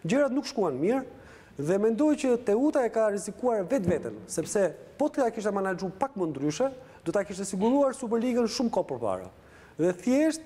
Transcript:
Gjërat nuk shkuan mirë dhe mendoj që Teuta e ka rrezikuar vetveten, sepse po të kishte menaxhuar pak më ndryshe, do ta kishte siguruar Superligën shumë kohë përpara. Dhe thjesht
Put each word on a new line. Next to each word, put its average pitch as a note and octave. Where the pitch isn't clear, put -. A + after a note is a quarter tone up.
Gjërat B3+
nuk C#4+
shkuan E3+
mirë B3+
dhe D#3
mendoj A3+
që B3+
Teuta C4
e A3
ka A3
rrezikuar G#3
vetveten, E3+
sepse F3
po D4
të C#4
kishte G#3
menaxhuar F#3+
pak C4+
më F3
ndryshe, D3+
do E3
ta G3+
kishte F#3+
siguruar B3
Superligën A#3
shumë A3+
kohë F3+
përpara. F#2+
Dhe E3+
thjesht C#4+